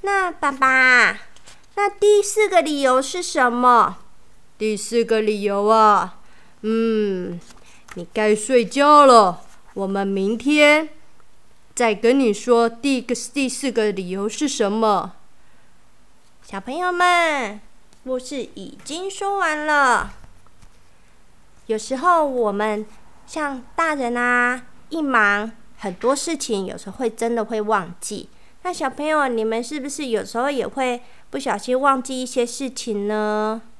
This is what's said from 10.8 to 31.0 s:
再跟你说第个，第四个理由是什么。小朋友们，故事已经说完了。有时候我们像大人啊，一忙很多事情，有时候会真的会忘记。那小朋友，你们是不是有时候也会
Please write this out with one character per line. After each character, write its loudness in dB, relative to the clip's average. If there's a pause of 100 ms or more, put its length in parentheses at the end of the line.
再 2
跟 2
你 2
说 2
第 -2
个， -6
第 -4
四 -4
个 0
理 -6
由 -4
是 -4
什 -2
么。 0 (1300)
小 -14
朋 -10
友 -2
们， 0 (440)
故 -6
事 -10 (180)
已 -16
经 -10
说 -4
完 -2
了。 2 (1500)
有 -2
时 -6
候 2
我 0
们 -2 (440)
像 -6 (140)
大 0
人 -4
啊， 0 (260)
一 -4
忙 2 (260)
很 -8
多 0
事 -6
情， -6
有 -10
时 -14
候 -16
会 -4
真 -4
的 -2
会 -4
忘 -2
记。 -12 (360)
那 -6
小 -4
朋 -8
友， 0
你 -2
们 -2
是 -8
不 -10
是 -8
有 -2
时 -8
候 0
也 -4
会 -4 (260)